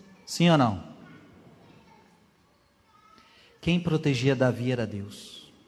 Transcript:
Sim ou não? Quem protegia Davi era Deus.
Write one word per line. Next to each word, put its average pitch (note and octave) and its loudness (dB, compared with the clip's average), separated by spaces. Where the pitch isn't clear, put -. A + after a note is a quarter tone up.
Sim - 2
ou E3 8
não? G#2+ 2
Quem F3 0
protegia C#3+ 0
Davi B2 0
era A#2+ -4
Deus. - -14